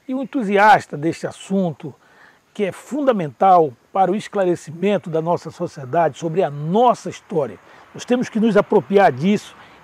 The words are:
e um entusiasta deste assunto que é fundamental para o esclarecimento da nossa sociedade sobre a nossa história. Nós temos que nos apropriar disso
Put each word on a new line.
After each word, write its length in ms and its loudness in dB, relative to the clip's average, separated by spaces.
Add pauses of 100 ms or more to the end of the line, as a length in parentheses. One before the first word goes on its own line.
e 80 -6
um 80 -6
entusiasta 760 2
deste 300 -4
assunto 680 -6 (600)
que 100 -6
é 80 -2
fundamental 1000 2 (180)
para 200 0
o 40 -2
esclarecimento 920 -4
da 120 -2
nossa 300 -4
sociedade 680 -4
sobre 260 -4
a 60 0
nossa 600 0
história. 500 -8 (340)
Nós 120 -16
temos 240 -2
que 100 -6
nos 160 2
apropriar 560 2
disso 440 -2 (280)